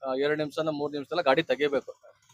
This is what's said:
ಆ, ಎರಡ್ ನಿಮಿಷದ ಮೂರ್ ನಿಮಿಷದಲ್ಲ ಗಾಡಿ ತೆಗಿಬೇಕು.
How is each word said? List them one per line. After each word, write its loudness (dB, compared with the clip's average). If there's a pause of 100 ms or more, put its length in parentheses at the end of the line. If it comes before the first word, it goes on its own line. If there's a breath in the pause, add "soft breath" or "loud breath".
ಆ, -2
ಎರಡ್ 2
ನಿಮಿಷದ -2
ಮೂರ್ -2
ನಿಮಿಷದಲ್ಲ -4
ಗಾಡಿ 4
ತೆಗಿಬೇಕು. 0 (400)